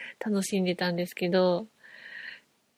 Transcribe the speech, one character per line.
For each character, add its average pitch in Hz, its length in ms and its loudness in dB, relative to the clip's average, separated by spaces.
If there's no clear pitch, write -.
楽 202 240 0
し 196 160 0
ん 185 60 4
で 180 100 2
た 180 160 0
ん 170 40 0
で 175 100 0
す - 80 -14
け 180 160 0
ど、 185 380 4